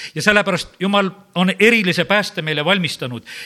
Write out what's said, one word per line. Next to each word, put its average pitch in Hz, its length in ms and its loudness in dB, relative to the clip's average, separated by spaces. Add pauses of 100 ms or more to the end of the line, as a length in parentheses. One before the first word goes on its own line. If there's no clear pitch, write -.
(140)
ja 156 80 -6
sellepärast 202 580 0
Jumal 196 300 0 (280)
on 185 200 2
erilise 202 460 2
pääste 196 380 -2
meile 151 220 -4
valmistanud 143 580 -2 (240)